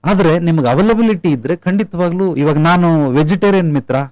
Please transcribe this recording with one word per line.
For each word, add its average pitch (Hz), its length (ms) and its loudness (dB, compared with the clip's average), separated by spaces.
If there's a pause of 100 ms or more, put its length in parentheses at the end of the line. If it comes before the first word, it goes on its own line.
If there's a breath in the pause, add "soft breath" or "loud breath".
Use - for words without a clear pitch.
ಆದ್ರೆ 175 340 2
ನಿಮ್ಗೆ 160 300 0
ಅವೈಲಬಿಲಿಟಿ 208 600 0
ಇದ್ರೆ 139 260 -2
ಖಂಡಿತವಾಗ್ಲೂ, 180 800 -4
ಇವಾಗ 143 200 0
ನಾನು 165 540 2
ವೆಜಿಟೇರಿಯನ್ 170 640 0
ಮಿತ್ರ 131 240 -4 (160)